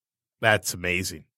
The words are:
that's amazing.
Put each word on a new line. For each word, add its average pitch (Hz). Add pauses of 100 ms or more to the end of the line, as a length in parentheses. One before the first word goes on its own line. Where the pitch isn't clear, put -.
(400)
that's 107
amazing. 90 (140)